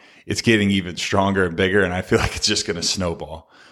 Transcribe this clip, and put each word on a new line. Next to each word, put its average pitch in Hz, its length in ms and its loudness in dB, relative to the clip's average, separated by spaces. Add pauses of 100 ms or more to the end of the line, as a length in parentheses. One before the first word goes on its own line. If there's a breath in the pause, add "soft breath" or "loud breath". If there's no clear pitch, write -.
(260 loud breath)
it's 98 160 -4
getting 104 280 4
even 90 280 -2
stronger 98 480 2
and 82 100 -4
bigger. 95 260 4
And 90 120 2
I 92 80 -2
feel 110 180 2
<laughs> - 60 2
like - 100 -6
it's - 120 -4
just 104 200 -2
gonna 85 160 -4
snowball. 80 640 -6 (220 soft breath)